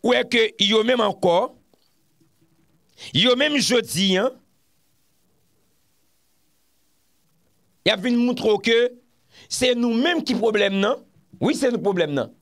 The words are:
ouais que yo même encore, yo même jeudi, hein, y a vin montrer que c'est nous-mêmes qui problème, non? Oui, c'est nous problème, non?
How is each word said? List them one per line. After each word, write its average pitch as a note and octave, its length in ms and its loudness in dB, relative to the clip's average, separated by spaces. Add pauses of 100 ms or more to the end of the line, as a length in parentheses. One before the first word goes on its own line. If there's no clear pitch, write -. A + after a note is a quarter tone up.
ouais B3 240 0
que A3+ 320 0
yo G#3+ 240 2
même A#3+ 200 0
encore, F#3+ 520 0 (1600)
yo A3+ 240 0
même D4 220 0
jeudi, F#3+ 580 0
hein, A#3+ 160 0 (3500)
y F3 60 2
a A3 60 2
vin A#3+ 200 0
montrer A#3+ 460 0
que A#3+ 320 2 (560)
c'est B3+ 240 0
nous-mêmes A#3+ 500 0
qui B3+ 100 -4
problème, G3+ 460 0
non? G#3 240 -2 (340)
Oui, B3+ 160 0
c'est C4 160 0
nous A#3 80 -4
problème, F3 360 -2
non? B2+ 280 -4